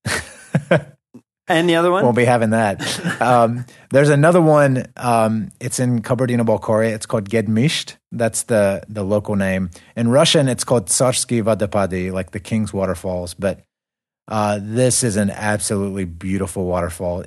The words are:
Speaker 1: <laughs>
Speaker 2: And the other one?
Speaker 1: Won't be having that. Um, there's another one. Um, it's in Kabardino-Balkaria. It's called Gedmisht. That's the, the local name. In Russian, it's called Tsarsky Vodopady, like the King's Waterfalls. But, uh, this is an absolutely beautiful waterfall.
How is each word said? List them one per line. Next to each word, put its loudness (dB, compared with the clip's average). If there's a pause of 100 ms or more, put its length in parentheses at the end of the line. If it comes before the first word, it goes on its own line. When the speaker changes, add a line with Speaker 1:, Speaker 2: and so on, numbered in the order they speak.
(680)
Speaker 1:
<laughs> 0 (600)
Speaker 2:
And 2
the 4
other 4
one? 2
Speaker 1:
Won't 2
be 2
having 2
that. 2 (420)
Um, 4 (240)
there's 4
another 6
one. 4 (100)
Um, 0
it's -6
in 0
Kabardino-Balkaria. 0
It's -10
called -4
Gedmisht. -2 (160)
That's -2
the, 0
the -8
local -2
name. -2 (280)
In 0
Russian, 4
it's -4
called 0
Tsarsky 0
Vodopady, -2
like -6
the -10
King's -4
Waterfalls. -4
But, -4 (680)
uh, 0
this 0
is -2
an 2
absolutely -4
beautiful -6
waterfall. -4